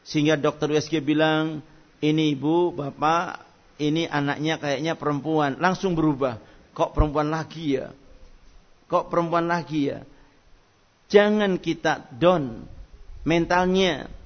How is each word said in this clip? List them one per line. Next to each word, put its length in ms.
Sehingga 360
dokter 360
U 40
S 120
G 120
bilang, 600
"Ini 320
ibu, 400
bapak, 720
ini 280
anaknya 480
kayaknya 400
perempuan." 640
Langsung 320
berubah. 480
"Kok 240
perempuan 320
lagi 480
ya? 160
Kok 240
perempuan 320
lagi 480
ya?" 120
Jangan 480
kita 520
down 480
mentalnya. 880